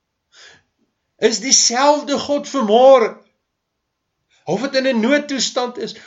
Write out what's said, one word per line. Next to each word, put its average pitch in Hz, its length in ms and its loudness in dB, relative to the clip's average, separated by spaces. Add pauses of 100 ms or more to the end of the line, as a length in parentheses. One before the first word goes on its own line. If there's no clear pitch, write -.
(1160)
is 220 220 0
dieselfde 277 800 0
God 285 320 -6
vanmôre. 247 720 4 (1200)
Of 190 180 -4
het 269 140 -6
in 262 120 0
'n 240 120 0
noodtoestand 254 760 -2
is, 226 180 -10 (120)